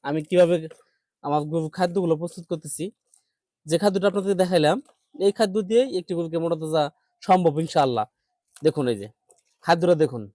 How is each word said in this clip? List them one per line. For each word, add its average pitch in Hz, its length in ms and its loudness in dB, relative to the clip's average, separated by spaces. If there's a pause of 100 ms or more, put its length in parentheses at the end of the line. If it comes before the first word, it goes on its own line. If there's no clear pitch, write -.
আমি 156 200 -2
কিভাবে 175 280 4 (680)
আমার 147 160 0 (100)
গরুর 160 260 -2
খাদ্যগুলো 180 440 0
প্রস্তুত 170 300 -10
করতেছি, 156 340 -8 (800)
যে 156 160 0
খাদ্যটা 196 280 0
আপনাদের 196 320 -2
দেখাইলাম, 175 340 2 (380)
এই 202 240 0
খাদ্য 202 180 0 (120)
দিয়েই 240 200 2 (100)
একটি 180 200 -8
গরুকে 165 260 -4
মোটা 165 180 -2
তাজা 156 200 0 (400)
সম্ভব 180 300 4 (120)
ইনশাআল্লাহ। 123 420 0 (600)
দেখুন 151 260 0
এই 107 80 -2
যে 104 80 -12 (560)
খাদ্যটা 175 380 4
দেখুন 120 200 -2 (120)